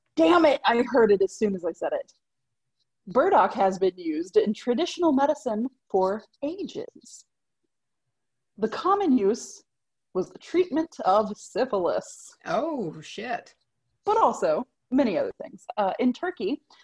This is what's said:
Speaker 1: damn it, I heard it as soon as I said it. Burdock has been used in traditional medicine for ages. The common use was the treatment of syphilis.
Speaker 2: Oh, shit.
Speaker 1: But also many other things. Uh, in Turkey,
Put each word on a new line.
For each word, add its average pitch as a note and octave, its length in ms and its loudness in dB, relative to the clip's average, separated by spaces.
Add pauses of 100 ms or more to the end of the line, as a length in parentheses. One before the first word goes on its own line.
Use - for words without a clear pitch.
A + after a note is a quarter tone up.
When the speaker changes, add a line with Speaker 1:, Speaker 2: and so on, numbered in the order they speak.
(160)
Speaker 1:
damn E4 300 6
it, D4 200 4
I A#3 220 2
heard A#3 240 4
it G3 100 4
as F#3+ 140 -2
soon G#3 180 0
as F3+ 120 -6
I E3+ 80 -4
said D#3 180 -6
it. - 220 -8 (920)
Burdock G#3 480 2
has F#3+ 220 2
been F#3 200 0
used E3+ 400 -2
in G#3+ 160 2
traditional D#4+ 580 0
medicine C4 560 0 (220)
for G3 340 0 (180)
ages. - 840 -10 (1300)
The A3 120 -2
common F4+ 480 2
use G#3 460 -2 (500)
was F#3 160 -4
the - 100 -20
treatment D#4+ 640 -2
of G3+ 340 2
syphilis. - 1080 -4
Speaker 2:
Oh, F#3+ 560 -4
shit. - 520 -12 (520)
Speaker 1:
But G#4 120 0
also A3+ 480 0 (240)
many A#3 280 2
other A2 160 -2 (100)
things. - 220 -18 (120)
Uh, G3 220 0
in B3 140 2
Turkey, C#4 480 -6 (220)